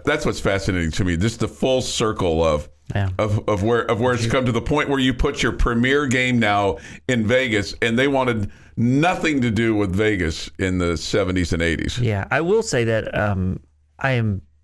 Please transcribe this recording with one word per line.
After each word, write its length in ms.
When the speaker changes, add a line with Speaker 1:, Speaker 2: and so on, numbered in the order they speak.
Speaker 1:
that's 200
what's 140
fascinating 520
to 120
me, 140
just 220
the 80
full 340
circle 640
of, 260
Speaker 2:
Yeah. 140
Speaker 1:
of, 280
of 160
where, 280
of 100
where 120
it's 140
come 180
to 60
the 100
point 280
where 100
you 140
put 300
your 80
premier 560
game 320
now 380
in 200
Vegas, 540
and 180
they 80
wanted 420
nothing 640
to 100
do 240
with 180
Vegas 640
in 200
the 180
seventies 560
and 100
eighties. 380
Speaker 2:
Yeah, 320
I 80
will 240
say 220
that, 320
um, 420
I 120
am, 300